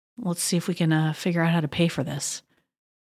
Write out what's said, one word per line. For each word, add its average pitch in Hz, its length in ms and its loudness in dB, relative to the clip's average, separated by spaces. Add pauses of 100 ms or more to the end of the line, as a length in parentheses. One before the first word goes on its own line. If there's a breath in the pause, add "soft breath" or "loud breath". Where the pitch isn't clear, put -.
(180)
let's 175 240 -4
see - 160 0
if 165 100 -2
we 180 60 0
can, 160 180 2
uh, 156 220 2
figure 170 280 0
out 165 100 4
how 170 80 4
to 151 80 -2
pay 170 200 2
for 139 160 -2
this." - 380 -6 (600)